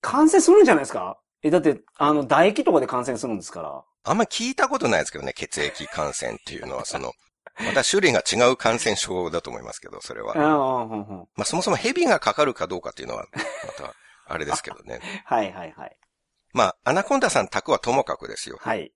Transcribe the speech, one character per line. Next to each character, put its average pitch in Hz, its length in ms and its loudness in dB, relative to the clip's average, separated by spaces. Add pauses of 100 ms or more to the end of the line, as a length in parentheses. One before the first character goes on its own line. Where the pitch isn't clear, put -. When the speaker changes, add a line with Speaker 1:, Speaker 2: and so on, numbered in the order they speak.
Speaker 1:
感 311 280 4
染 381 120 6
す 339 100 6
る 415 100 10
ん 349 40 12
じ 254 60 8
ゃ 175 40 8
な 143 60 2
い - 20 -4
で - 40 -4
す - 60 -10
か？ 92 260 -6 (240)
え、 151 60 2
だ 175 80 4
っ 165 40 4
て、 147 200 2 (160)
あ 147 160 2
の、 147 100 0
唾 147 240 4
液 214 160 0
と - 80 4
か 160 80 6
で - 80 0
感 123 160 -4
染 120 140 -4
す 135 100 -6
る 113 60 -4
ん 101 40 -4
で 87 60 -10
す - 80 -16
か 87 100 -10
ら。 71 220 -10 (200)
Speaker 2:
あ 143 100 -2
ん 196 40 2
ま 226 80 2
聞 233 240 -6
い 262 60 -6
た 269 140 2
こ 269 100 -2
と - 80 0
な 104 100 4
い 76 40 2
で - 60 -2
す - 40 -10
け - 60 -14
ど 69 80 -10
ね、 67 80 -6
血 - 280 -8
液 73 260 -6
感 73 260 -6
染 58 200 -6
っ - 20 -10 (100)
て - 80 -12
い - 80 -12
う 64 60 -12
の 64 100 -10
は、 58 80 -10
そ - 140 -8
の、 62 140 -10 (440)
<laughs> - 20 -18
ま - 140 -6
た 131 100 2
種 202 180 2
類 156 120 4
が 101 80 4
違 120 300 4
う 127 60 0
感 117 220 0
染 107 160 0
症 90 340 -4
だ 82 120 -4
と - 80 -14
思 58 100 -10
い 60 40 -14
ま 55 100 -12
す - 80 -16
け - 80 -20
ど、 50 120 -16
そ - 120 -14
れ - 80 -12
は。 - 160 -6
Speaker 1:
あ - 20 -2
あ、 135 440 2
う 110 40 -8
ん 110 40 -12
う 110 40 -10
ん。 104 120 -8 (280)
Speaker 2:
ま 107 60 -6
あ、 104 40 -2
そ - 100 -2
も 180 60 0
そ 202 100 -2
も 160 60 2
蛇 330 280 0
が 220 140 4
か 104 140 0
か 151 120 2
る 127 80 -2
か 82 140 -6
ど 90 100 -6
う - 40 -8
か - 100 -10
っ - 20 -20
て - 80 -16
い 64 40 -10
う - 20 -12
の 60 80 -8
は、 - 180 -10
ま - 80 -8 (320)
た、 - 220 -14 (320)
あ 82 100 -8
れ 78 80 -4
で 73 80 -2
す - 100 -4
け - 80 -14
ど - 120 -18
ね。 60 180 -12 (120)
Speaker 1:
<laughs> - 120 -14
は 113 180 0
い 98 80 -6
は 165 140 -14
い 160 100 -18
は - 120 -16
い。 - 100 -20 (560)
Speaker 2:
ま 127 120 4
あ、 90 180 -2
ア 127 100 0
ナ 190 100 2
コ 277 140 0
ン - 20 2
ダ 240 100 2
さ - 120 2
ん 101 60 -2
宅 - 240 -4
は - 80 4
と 120 120 -2
も 135 120 2
か - 140 -4
く - 100 -14
で - 100 -10
す - 120 -12
よ。 - 120 -14
Speaker 1:
は 113 140 -4
い。 78 200 -12